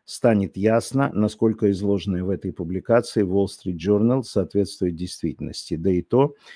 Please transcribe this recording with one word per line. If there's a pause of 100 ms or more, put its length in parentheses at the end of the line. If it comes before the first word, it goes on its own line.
станет
ясно,
насколько
изложенное
в
этой
публикации
Wall
Street
Journal
соответствует
действительности.
Да
и
то, (220)